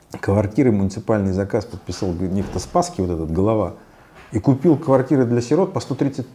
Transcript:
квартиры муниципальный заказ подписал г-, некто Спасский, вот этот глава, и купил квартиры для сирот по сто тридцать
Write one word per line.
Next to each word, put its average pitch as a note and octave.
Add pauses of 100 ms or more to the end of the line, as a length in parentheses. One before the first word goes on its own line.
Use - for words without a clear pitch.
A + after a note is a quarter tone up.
(200)
квартиры G2+
муниципальный G2
заказ G2
подписал F2+
г-, F2+
некто F#3
Спасский, F3
вот F2+
этот D#2+
глава, G2 (560)
и A2+
купил C#3
квартиры C3
для A#2+
сирот F3
по D3+
сто -
тридцать C3+